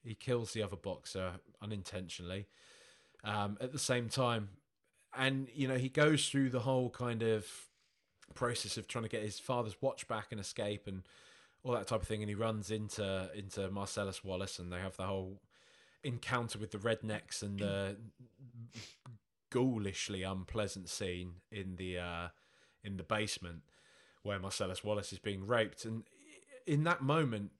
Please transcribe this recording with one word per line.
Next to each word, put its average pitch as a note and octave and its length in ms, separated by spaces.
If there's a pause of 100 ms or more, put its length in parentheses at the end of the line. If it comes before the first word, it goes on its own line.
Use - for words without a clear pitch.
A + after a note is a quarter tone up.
he A#2 120
kills A#2+ 400
the A2 80
other G2 140
boxer F#2 560 (280)
unintentionally, F#2+ 840 (760)
um, G#2 380
at B2+ 120
the D3 60
same B2 300
time. A#2 400 (680)
And, C3+ 400
you C3+ 140
know, C3 80
he B2+ 140
goes D3+ 400
through C#3 180
the A#2+ 120
whole B2+ 280
kind A#2+ 340
of A2 240 (880)
process A#2+ 440
of A2 100
trying A#2 160
to G#2+ 60
get A2 120
his G#2 160
father's A#2+ 440
watch - 260
back A2 220
and G#2+ 100
escape G#2 460
and F#2+ 160 (600)
all B2+ 100
that G#2 140
type A2 140
of - 80
thing. G#2+ 140
And G#2 80
he G#2 40
runs G#2+ 360
into, G2 640
into G2 360
Marcellus G2 540
Wallace, F#2+ 340
and F2 140
they F2+ 80
have F#2+ 160
the F#2+ 80
whole G2 380 (600)
encounter A#2+ 560
with G#2+ 120
the G#2+ 80
rednecks G#2+ 640
and G2+ 160
the G2 380 (1500)
ghoulishly G#2 720
unpleasant F#2+ 680
scene F2+ 440 (180)
in F#2+ 260
the, F2+ 220
uh, F2 300 (560)
in G2 120
the F2 60
basement G2 600 (600)
where G2+ 160
Marcellus F#2+ 460
Wallace G#2 280
is F#2+ 60
being G2 280
raped. A2+ 380
And A2+ 200 (600)
in D3+ 180
that E3+ 180
moment C3 580